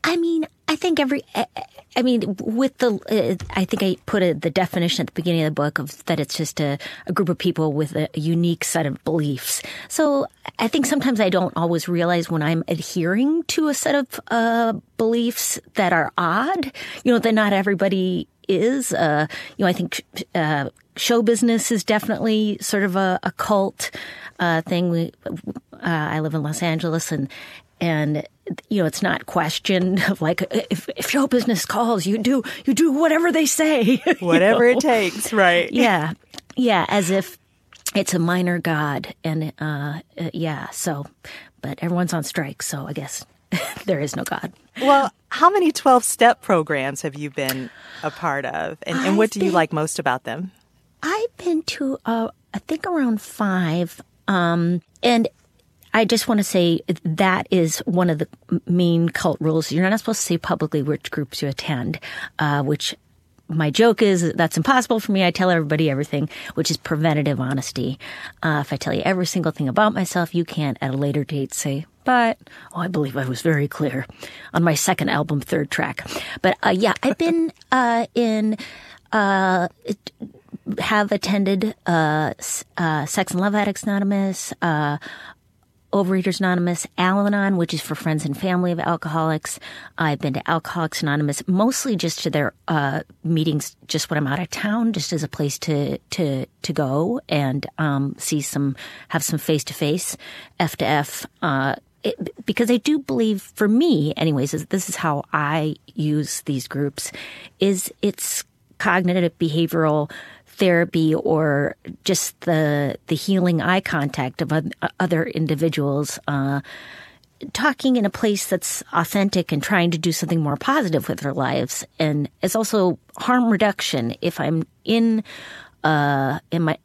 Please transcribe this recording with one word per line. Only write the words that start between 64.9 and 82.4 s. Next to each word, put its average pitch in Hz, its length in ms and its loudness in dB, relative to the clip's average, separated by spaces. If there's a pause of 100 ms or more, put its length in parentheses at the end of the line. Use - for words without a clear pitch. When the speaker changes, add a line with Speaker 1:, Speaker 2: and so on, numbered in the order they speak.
Speaker 1:
for 208 120 -2
me. 190 100 2
I 175 100 4
tell 185 180 2
everybody 156 400 2
everything, 139 400 -2 (240)
which - 160 -2
is - 80 -2
preventative 147 640 0
honesty. 131 580 -4 (440)
Uh, 151 220 0
if - 80 -6
I 143 40 -2
tell - 180 -4
you - 100 -2
every 185 220 0
single 165 260 -2
thing 143 160 -2
about 214 240 4
myself, 175 420 -2
you 170 120 0
can't 143 340 -4
at 135 140 -2
a - 20 -2
later 143 280 0
date 139 280 -4
say, 143 320 -4 (200)
"But, 240 340 2 (360)
oh, 175 60 -6
I 170 80 -4
believe 151 300 -2
I 135 100 -2
was 127 140 -6
very 147 260 2
clear 135 380 -4 (480)
on 170 80 4
my 170 120 4
second 170 360 0
album, 147 320 0
third 151 280 -2
track." - 380 -4 (320)
But, - 240 2
uh, 220 60 4
yeah, 190 320 2
I've - 160 0
been, 330 340 2 (100)
<laughs> - 100 -2
uh, 233 420 2
in, 220 420 2 (560)
uh, 190 560 4 (160)
it, - 140 -6 (800)
have 208 340 2
attended, 196 600 0 (120)
uh, 156 520 2
s-, - 260 -8 (140)